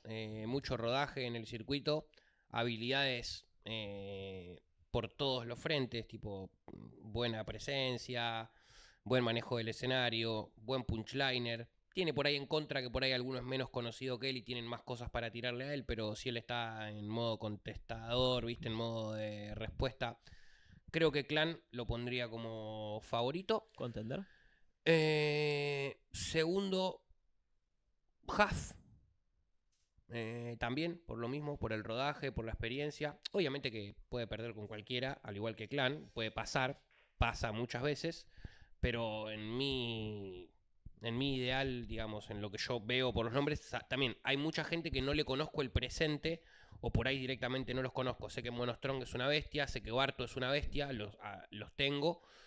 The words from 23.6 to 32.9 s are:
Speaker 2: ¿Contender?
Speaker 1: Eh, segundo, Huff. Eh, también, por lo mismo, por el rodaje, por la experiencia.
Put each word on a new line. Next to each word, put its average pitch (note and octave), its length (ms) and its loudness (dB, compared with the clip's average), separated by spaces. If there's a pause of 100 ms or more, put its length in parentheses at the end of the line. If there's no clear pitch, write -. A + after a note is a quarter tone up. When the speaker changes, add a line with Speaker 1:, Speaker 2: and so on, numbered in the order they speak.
Speaker 2:
¿Contender? B2 500 -4 (580)
Speaker 1:
Eh, D3+ 1120 4 (140)
segundo, F#3 920 2 (1300)
Huff. - 440 2 (1400)
Eh, A#2 520 -4
también, D#3 460 0
por A2+ 120 -6
lo A#2 100 -2
mismo, D3 300 -4
por A2+ 140 0
el G#2+ 100 -2
rodaje, C3 480 0
por A2+ 140 -4
la A2+ 80 -2
experiencia. C#3+ 640 -2 (140)